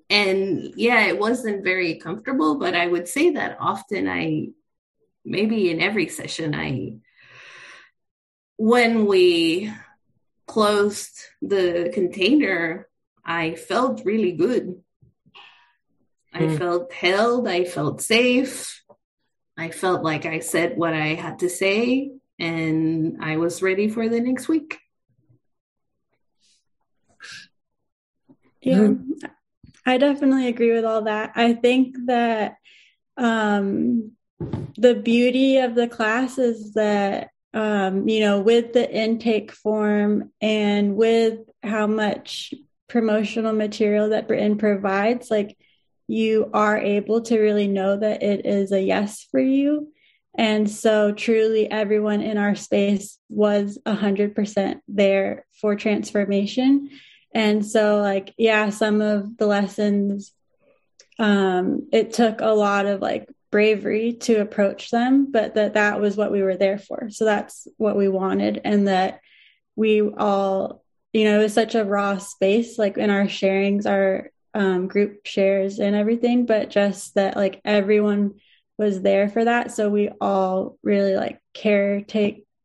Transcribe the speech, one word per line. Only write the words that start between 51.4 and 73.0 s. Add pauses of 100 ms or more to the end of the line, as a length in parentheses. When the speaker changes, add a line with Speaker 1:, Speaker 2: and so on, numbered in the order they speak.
Speaker 3:
everyone
in
our
space (100)
was
a
hundred
percent
there (140)
for
transformation. (440)
And
so,
like,
yeah,
some
of
the
lessons, (840)
um,
it
took
a
lot
of,
like, (220)
bravery
to
approach
them,
but
that,
that
was
what
we
were
there
for.
So
that's (100)
what
we
wanted.
And
that (560)
we
all, (300)
you
know,
it
was
such
a
raw
space,
like,
in